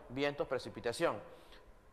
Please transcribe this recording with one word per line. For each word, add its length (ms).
vientos, 400
precipitación. 720